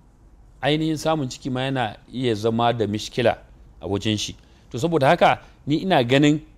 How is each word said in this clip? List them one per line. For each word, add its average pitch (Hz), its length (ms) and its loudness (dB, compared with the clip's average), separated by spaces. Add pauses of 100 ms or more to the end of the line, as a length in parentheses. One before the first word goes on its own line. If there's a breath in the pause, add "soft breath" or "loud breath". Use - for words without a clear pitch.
(600)
ainihin 156 360 0
samun 151 320 -2
ciki - 200 -10
ma 127 120 -4
yana 131 340 -4 (180)
iya 123 220 -2
zama 113 380 0
da 113 140 -2
mishkila 110 500 -2 (440)
a 82 60 -12
wajen 101 300 -2
shi. - 180 -8 (360 soft breath)
To 123 80 -8
saboda 151 280 2
haka, 170 320 4 (280 loud breath)
ni 143 100 0
ina 170 260 2
ganin 147 360 4 (180)